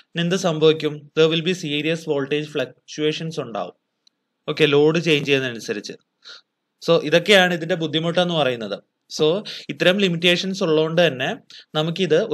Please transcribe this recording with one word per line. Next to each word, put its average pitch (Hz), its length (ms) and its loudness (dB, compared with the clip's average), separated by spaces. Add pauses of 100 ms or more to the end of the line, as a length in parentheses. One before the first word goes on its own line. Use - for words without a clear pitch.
(220)
എന്ത് 175 140 0 (100)
സംഭവിക്കും? 156 480 2 (240)
There 160 160 4
will 165 160 -2
be 185 120 0
serious 151 400 -4 (100)
voltage 143 420 -2
fluctuations 151 920 -6
ഉണ്ടാവും. 101 320 -8 (760)
ഓക്കെ, 151 220 2
ലോഡ് 151 340 4
ചേഞ്ച് 147 220 2
ചെയ്യുന്നതനുസരിച്ച്. 117 680 -4 (880)
So, 170 80 2 (160)
ഇതൊക്കെയാണ് 180 480 4
ഇതിന്റെ 165 260 -4
ബുദ്ധിമുട്ടെന്ന് 170 580 0
പറയുന്നത്. 113 360 -2 (400)
So, 156 100 4 (460)
ഇത്തരം 175 320 2
ലിമിറ്റേഷൻസ് 180 600 0
ഉള്ളതുകൊണ്ട് 160 420 2
തന്നെ 135 220 -2 (500)
നമുക്കിത് 165 400 0 (140)